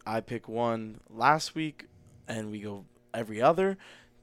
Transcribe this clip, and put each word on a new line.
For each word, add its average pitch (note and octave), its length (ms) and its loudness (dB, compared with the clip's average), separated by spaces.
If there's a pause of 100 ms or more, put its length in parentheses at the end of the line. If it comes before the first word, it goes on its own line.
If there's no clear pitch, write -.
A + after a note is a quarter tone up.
I A2+ 140 0
pick A2+ 280 -8
one A2+ 600 -2
last C#3 460 2
week, D#3 320 -6 (420)
and A2 220 -4
we G#2+ 100 -8
go G2+ 240 -8 (300)
every A2 260 -4
other. F#3 360 4 (460)